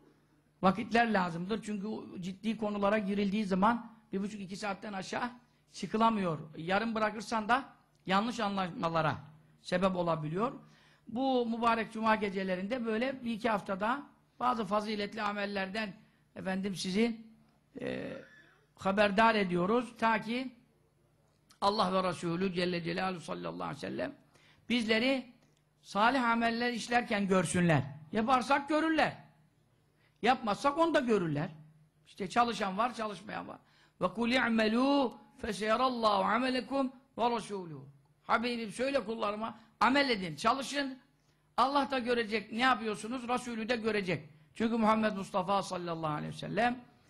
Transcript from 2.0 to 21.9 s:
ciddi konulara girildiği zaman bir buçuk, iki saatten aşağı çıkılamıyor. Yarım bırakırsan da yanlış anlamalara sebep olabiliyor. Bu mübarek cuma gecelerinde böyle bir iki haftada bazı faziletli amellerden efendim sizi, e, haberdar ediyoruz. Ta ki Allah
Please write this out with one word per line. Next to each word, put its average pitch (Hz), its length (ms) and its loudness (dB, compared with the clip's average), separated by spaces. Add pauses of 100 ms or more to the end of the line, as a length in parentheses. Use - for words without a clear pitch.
ciddi 196 380 -4
konulara 208 400 2
girildiği 202 480 0
zaman 202 460 2 (220)
bir 196 80 -2
buçuk, 208 200 -6
iki 190 160 -12
saatten 208 360 -8
aşağı 240 380 -6 (400)
çıkılamıyor. 202 680 0 (180)
Yarım 202 380 0
bırakırsan 214 540 -2
da 262 240 2 (320)
yanlış 220 340 2
anlamalara 170 760 0 (440)
sebep 185 340 0
olabiliyor. 170 580 0 (540)
Bu 254 380 0
mübarek 226 480 0
cuma 220 220 2
gecelerinde 196 680 -2
böyle 247 400 -2
bir 233 60 -4
iki 233 180 -2
haftada 214 540 -2 (360)
bazı 226 260 0
faziletli 208 560 -2
amellerden 202 720 -4 (420)
efendim 190 400 -4
sizi, 214 460 0 (600)
e, 131 360 -6 (640)
haberdar 208 560 4
ediyoruz. 196 640 0
Ta 226 240 0
ki 240 340 -6 (1080)
Allah 202 320 2